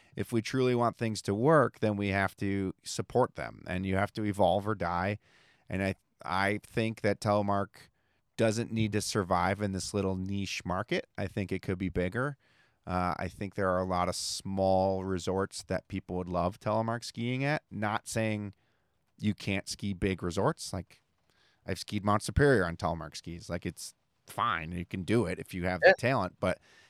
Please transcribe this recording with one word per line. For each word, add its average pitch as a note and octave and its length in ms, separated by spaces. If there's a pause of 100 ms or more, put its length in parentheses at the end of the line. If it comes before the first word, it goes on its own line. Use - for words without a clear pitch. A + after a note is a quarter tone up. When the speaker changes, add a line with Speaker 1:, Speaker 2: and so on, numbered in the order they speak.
(160)
Speaker 1:
if G#2+ 160
we A#2 100
truly B2+ 340
want A#2+ 220
things A2+ 260
to G2+ 100
work, B2+ 460
then G#2+ 180
we G2+ 120
have G2 280
to G2 360 (100)
support - 520
them, A1 320
and F#2 180
you F#2+ 120
have G2 160
to A2 100
evolve G2 440
or G#2+ 80
die. F2+ 440 (480)
And F#2+ 160
I, F#2+ 120 (280)
I G2 400
think A2 380
that G2+ 180
telemark G2+ 720 (480)
doesn't A2+ 340
need A2 220
to G#2+ 80
survive F#2+ 600
in G2+ 120
this F2+ 200
little G2 220
niche F#2+ 480
market. F#2+ 440 (100)
I G2+ 100
think G2 240
it F#2+ 120
could F#2 160
be F#2+ 100
bigger. G#2 480 (480)
Uh, F2+ 320
I F#2 120
think G2 260
there G2 140
are F2+ 100
a F#2+ 60
lot F2+ 240
of F2+ 60
small F#2+ 920
resorts F#2+ 580
that - 240
people F2+ 300
would F2+ 100
love F2 320
telemark A2+ 460
skiing B2+ 400
at. D3 260
Not G#2 380
saying G#2+ 440 (640)
you G#2 160
can't - 360
ski G2+ 240
big F#2 280
resorts. F#2+ 520
Like, - 260 (640)
I've F#2+ 140
skied G#2 240
Mount G#2 200
Superior B2 420
on E2+ 100
telemark D#2+ 400
skis. E2+ 340
Like, F2 160
it's - 280 (340)
fine. F2 460
You F2 120
can F#2+ 180
do G#2 220
it F2 140
if - 140
you F2+ 100
have F2+ 220
Speaker 2:
Yeah. F#3+ 80
Speaker 1:
the - 0
talent. A#2+ 480
But F#2 180 (300)